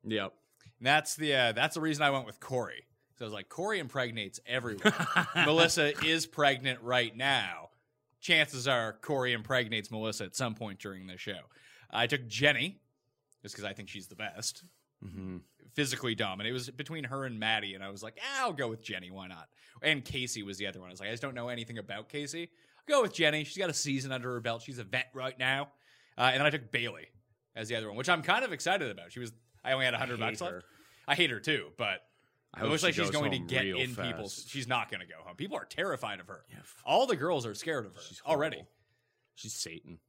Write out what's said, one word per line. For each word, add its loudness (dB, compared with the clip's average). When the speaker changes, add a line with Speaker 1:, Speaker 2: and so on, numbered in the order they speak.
Speaker 1:
Yep. 0
Speaker 2:
And -2
that's 4
the, 2
uh, 6
that's 2
the -4
reason 0
I 6
went 0
with -14
Corey. -4
So -8
I -6
was -6
like, -10
"Corey -2
impregnates -4
everyone." 4
Speaker 1:
<laughs> 2
Speaker 2:
Melissa 6
is 4
pregnant 2
right 2
now. 0
Chances 4
are 4
Corey 2
impregnates 0
Melissa -4
at -10
some 0
point -8
during -10
the -12
show. -8
I 4
took 0
Jenny, 2
just -12
'cause -8
I -4
think -12
she's -12
the -20
best. -8
Speaker 1:
Mm-hmm. -8
Speaker 2:
Physically -2
dominant. -2
It -4
was -6
between -8
her -4
and -6
Maddie, 2
and -10
I -8
was -12
like, -12
"Ah, -2
I'll 2
go -2
with -6
Jenny. -8
Why -12
not?" -14
And 2
Casey -4
was -8
the -2
other -8
one. -16
I -16
was -16
like, -6
"I -4
just -6
don't -6
know -6
anything -8
about -10
Casey. -8
I'll 4
go 6
with 2
Jenny. 4
She's -8
got 0
a -4
season -2
under -4
her -2
belt. -2
She's -12
a -10
vet -2
right -4
now." 2
Uh, 2
and 2
then 6
I 8
took -6
Bailey -2
as -6
the -2
other -2
one, -6
which -2
I'm 4
kind 4
of -4
excited 0
about. -12
She -10
was, -8
I 2
only 4
had 4
a -2
hundred -2
Speaker 1:
I 2
hate 2
Speaker 2:
bucks -8
left. -4
Speaker 1:
her. -10
Speaker 2:
I 4
hate 6
her -4
too, 0
but -2
Speaker 1:
I -14
Speaker 2:
it -12
Speaker 1:
hope 2
Speaker 2:
looks 2
Speaker 1:
she 4
Speaker 2:
like 4
she's 2
Speaker 1:
goes 0
Speaker 2:
going 2
to 0
Speaker 1:
home -6
Speaker 2:
get 2
Speaker 1:
real 0
Speaker 2:
in 0
Speaker 1:
fast. -2
Speaker 2:
people's. -8
She's -6
not 0
gonna -8
go -18
home. -14
People -6
are -6
terrified -4
of -18
her. -16
Speaker 1:
Yeah, -18
f- -20
Speaker 2:
All 6
the 2
girls 2
are -4
scared -2
of -14
her -18
Speaker 1:
She's -18
Speaker 2:
already. 2
Speaker 1:
horrible. -18
She's -10
Satan. -10